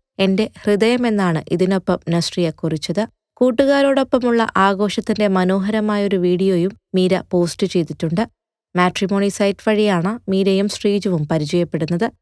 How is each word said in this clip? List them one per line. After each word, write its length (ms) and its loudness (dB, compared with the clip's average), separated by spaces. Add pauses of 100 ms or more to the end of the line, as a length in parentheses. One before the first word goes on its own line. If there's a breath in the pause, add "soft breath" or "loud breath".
(180)
"എന്റെ 320 0 (140)
ഹൃദയമെന്നാണ് 840 0
ഇതിനൊപ്പം 500 0 (120)
നസ്രിയ 400 -2
കുറിച്ചത്. 560 -4 (280)
കൂട്ടുകാരോടൊപ്പമുള്ള 1120 2 (100)
ആഘോഷത്തിന്റെ 720 0
മനോഹരമായൊരു 880 0
വീഡിയോയും 560 0 (220)
മീര 260 2 (100)
പോസ്റ്റ് 360 0
ചെയ്തിട്ടുണ്ട്." 600 -2 (480)
മാട്രിമോണി 520 0
സൈറ്റ് 400 -2
വഴിയാണ് 600 0
മീരയും 380 0
ശ്രീജുവും 600 -2
പരിചയപ്പെടുന്നത്. 840 -2 (120)